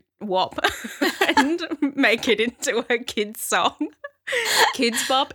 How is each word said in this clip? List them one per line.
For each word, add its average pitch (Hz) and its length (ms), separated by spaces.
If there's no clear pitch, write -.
wap 185 380
<laughs> 339 400
and 311 260
make 240 340
it 208 120
into 233 520
a 240 60
kids 214 420
song. 226 480
Kids 240 340
Bop 277 260